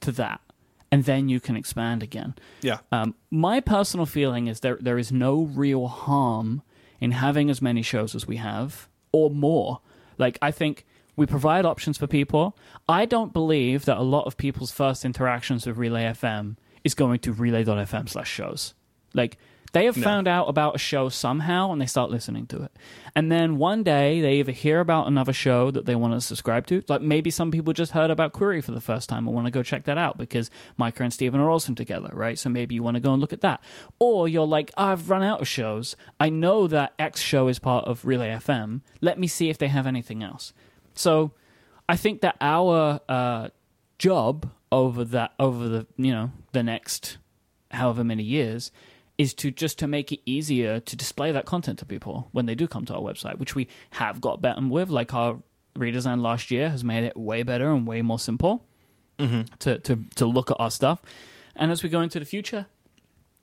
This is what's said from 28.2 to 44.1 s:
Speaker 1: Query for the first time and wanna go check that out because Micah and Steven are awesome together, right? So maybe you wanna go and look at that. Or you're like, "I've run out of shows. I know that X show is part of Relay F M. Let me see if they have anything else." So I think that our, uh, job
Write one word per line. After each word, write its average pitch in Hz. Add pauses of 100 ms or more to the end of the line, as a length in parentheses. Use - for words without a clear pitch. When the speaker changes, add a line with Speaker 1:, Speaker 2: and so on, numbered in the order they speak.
Speaker 1:
Query 196
for 120
the 117
first 113
time 117
and 117
wanna 120
go 127
check 131
that 143
out 165
because 120 (260)
Micah 120
and 120
Steven 127
are 151
awesome 156
together, 101
right? 117
So -
maybe 120
you 117
wanna 117
go 135
and 135
look 143
at -
that. 160 (380)
Or 214
you're 160
like, 151
"I've 190
run 190
out 208
of 127
shows. 110 (240)
I 156
know 175
that 147
X 156
show 131
is 127
part 123
of 120
Relay 123
F 113
M. 113 (180)
Let 175
me 180
see 160
if 151
they 139
have 139
anything 117
else." - (420)
So 156 (580)
I 170
think 214
that -
our, 156
uh, 123 (480)
job 151 (220)